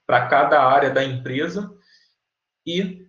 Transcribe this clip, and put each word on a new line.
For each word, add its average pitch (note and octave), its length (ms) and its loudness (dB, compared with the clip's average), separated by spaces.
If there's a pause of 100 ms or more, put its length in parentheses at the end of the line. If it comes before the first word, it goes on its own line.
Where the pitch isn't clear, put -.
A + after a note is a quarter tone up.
pra B2 220 0
cada D3 360 4
área C3+ 260 4
da C3+ 140 0
empresa C3+ 680 -6 (960)
e, F3+ 440 -6